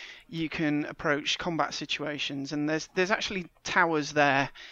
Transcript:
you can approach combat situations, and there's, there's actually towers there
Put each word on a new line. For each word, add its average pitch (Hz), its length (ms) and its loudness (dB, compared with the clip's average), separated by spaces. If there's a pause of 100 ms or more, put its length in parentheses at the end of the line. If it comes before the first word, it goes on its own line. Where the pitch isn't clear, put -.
(280)
you 165 200 -4
can 151 360 0
approach - 520 -2
combat 156 380 -2
situations, 143 800 -6
and 147 160 0
there's, 156 260 -2
there's 185 160 2
actually 202 380 -2 (160)
towers 156 480 2
there 143 360 6 (240)